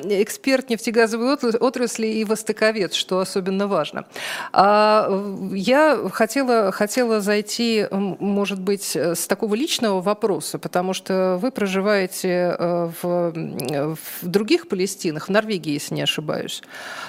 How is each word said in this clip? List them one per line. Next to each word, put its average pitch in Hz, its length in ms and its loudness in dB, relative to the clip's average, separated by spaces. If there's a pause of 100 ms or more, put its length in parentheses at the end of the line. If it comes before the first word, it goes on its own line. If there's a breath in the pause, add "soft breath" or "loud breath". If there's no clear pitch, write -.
эксперт 220 640 0
нефтегазовой 233 640 2
отла-, 233 240 0
отрасли 240 500 0
и 220 160 0
востоковед, 214 680 0
что - 260 0
особенно 190 480 -2
важно. 170 380 -2 (480 loud breath)
А, 214 560 6
в-, 196 460 -4
я 269 420 4 (160)
хотела, 233 580 2
хотела 220 500 0
зайти, 208 680 0
м, 196 300 -2
может 196 420 0
быть, 196 340 -2
э, 165 200 0
с - 100 -4
такого 202 300 0
личного 220 440 0
вопроса, 190 600 -2
потому 180 340 -2
что 185 480 0
вы 254 80 0
проживаете, 190 1080 0
э, 175 320 0 (120)
в, 175 340 -2
м, 151 600 -4
в - 320 -12
других 214 420 0
Палестинах, 180 580 -4
в 190 40 -2
Норвегии, 196 420 0
если 147 220 -6
не 147 80 -2
ошибаюсь. - 580 -4 (480 loud breath)